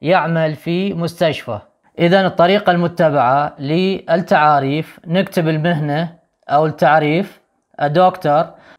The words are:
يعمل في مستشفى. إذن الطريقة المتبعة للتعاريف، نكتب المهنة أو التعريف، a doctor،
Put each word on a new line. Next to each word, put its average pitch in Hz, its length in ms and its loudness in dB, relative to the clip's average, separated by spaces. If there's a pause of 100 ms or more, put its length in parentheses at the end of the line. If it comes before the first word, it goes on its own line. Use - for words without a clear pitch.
يعمل 160 540 0
في 180 400 -6
مستشفى. 160 640 -4 (400)
إذن 185 260 2
الطريقة 185 460 2
المتبعة 151 880 0
للتعاريف، 156 1500 0
نكتب 175 420 -2
المهنة 156 680 -2 (340)
أو 147 180 2
التعريف، 156 760 0 (420)
a 147 60 0
doctor، 165 560 2 (340)